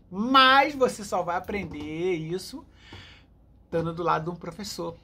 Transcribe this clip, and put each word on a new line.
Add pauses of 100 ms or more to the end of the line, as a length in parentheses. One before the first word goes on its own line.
Mas
você
só
vai
aprender
isso (960)
estando
do
lado
de
um
professor,